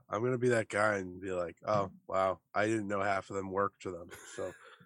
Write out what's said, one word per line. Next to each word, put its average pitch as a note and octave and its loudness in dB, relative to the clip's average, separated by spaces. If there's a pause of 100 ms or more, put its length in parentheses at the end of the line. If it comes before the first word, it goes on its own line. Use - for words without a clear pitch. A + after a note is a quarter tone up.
I'm G#2 -4
gonna B2+ 0
be B2 2
that A2+ 2
guy G#2 2
and F2+ -8
be F#2+ -4
like, F2 -4 (100)
"Oh, G2+ 2 (160)
wow, F#2 2 (160)
I G#2 2
didn't A2 0
know G2+ 0
half G2 0
of G#2 -6
them F#2+ -4
worked G2 0
for G2 -6
them." G2 -10 (260)
So, F#2 -6 (340)